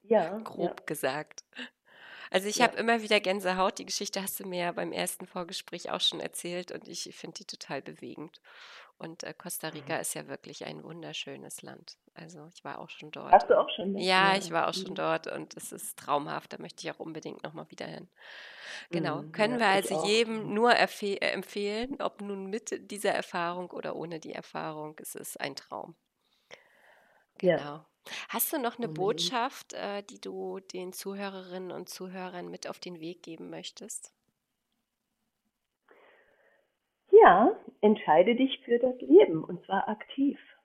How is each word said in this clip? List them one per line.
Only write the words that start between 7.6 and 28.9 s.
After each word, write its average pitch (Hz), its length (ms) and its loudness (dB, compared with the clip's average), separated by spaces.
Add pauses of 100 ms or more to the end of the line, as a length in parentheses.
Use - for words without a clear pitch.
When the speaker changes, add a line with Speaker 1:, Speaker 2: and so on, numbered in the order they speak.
Speaker 2:
bewegend. 156 580 -14 (580)
Und, 165 240 -12
äh, 156 100 -10
Costa - 360 -10
Rica 151 260 -8
Speaker 1:
Mhm. 135 60 -2
Speaker 2:
ist - 140 -6
ja 151 120 -10
wirklich - 380 -14
ein 156 180 -12
wunderschönes 151 800 -12
Land. - 360 -18 (160)
Also 160 380 -18
ich - 120 -20
war - 160 -10
auch 165 100 -14
schon 151 220 -16
dort - 180 -8
Speaker 1:
Warst 196 180 10
du 214 60 8
Speaker 2:
und - 60 8
Speaker 1:
auch - 100 -2
schon, 185 220 -4
ne? 190 100 -2
Speaker 2:
ja, 190 300 6
Speaker 1:
Ja. 196 60 4
Speaker 2:
ich 175 120 -6
war 165 180 2
auch - 60 -4
schon 185 160 -8
Speaker 1:
Mhm. 160 60 -8
Speaker 2:
dort 160 320 -2
und 151 280 -10
es - 160 -14
ist - 260 -12
traumhaft. 147 540 -4
Da - 60 -12
möchte 170 280 -14
ich 156 60 -6
auch - 80 -14
unbedingt 156 440 -12
noch 156 100 -10
mal 156 160 -14
wieder - 160 -12
hin. 160 220 -14 (840)
Genau. 160 320 -2
Speaker 1:
Mhm. 156 100 -14
Speaker 2:
Können 226 280 0
Speaker 1:
Ja, 202 140 4
Speaker 2:
wir 196 60 4
Speaker 1:
ich 190 120 -6
Speaker 2:
also 156 100 0
Speaker 1:
auch. 190 40 0
Speaker 2:
jedem 220 420 2
Speaker 1:
Mhm. 202 60 -4
Speaker 2:
nur 233 180 6
erfe-, - 500 2
äh, - 80 2
empfehlen, 214 720 -6
ob - 180 -4
nun 196 300 -10
mit 202 400 -10
dieser 202 220 -2
Erfahrung 175 580 -4
oder - 240 -8
ohne 160 240 -8
die - 140 -14
Erfahrung. 156 680 -10
Es - 140 -14
ist - 260 -14
ein 139 140 -6
Traum. - 400 -12 (1500)
Speaker 1:
Ja. 175 160 4
Speaker 2:
Genau. 147 300 -10 (440)
Hast - 220 -4
du 320 60 -4
noch 233 200 -4
eine 185 100 -4
Speaker 1:
Unbedingt. 156 80 -8